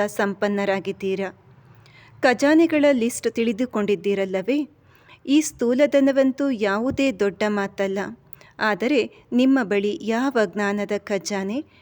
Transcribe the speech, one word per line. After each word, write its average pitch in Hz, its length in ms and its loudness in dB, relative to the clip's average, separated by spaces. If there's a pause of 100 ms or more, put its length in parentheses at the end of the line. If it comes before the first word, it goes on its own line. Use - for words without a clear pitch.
ಸಂಪನ್ನರಾಗಿದ್ದೀರಾ? 196 1300 -4 (840)
ಖಜಾನೆಗಳ 302 720 4
ಲಿಸ್ಟ್ 233 400 0
ತಿಳಿದುಕೊಂಡಿದ್ದೀರಲ್ಲವೇ? 202 1400 -2 (580)
ಈ 285 140 4
ಸ್ಥೂಲ 254 460 0
ಧನವಂತೂ 277 640 2
ಯಾವುದೇ 233 640 0
ದೊಡ್ಡ 202 360 -2
ಮಾತಲ್ಲ, 196 500 -4 (600)
ಆದರೆ 220 720 -2
ನಿಮ್ಮ 262 300 4
ಬಳಿ 202 400 -2
ಯಾವ 240 420 -2
ಜ್ಞಾನದ 202 540 -4
ಖಜಾನೆ, 202 680 -6 (180)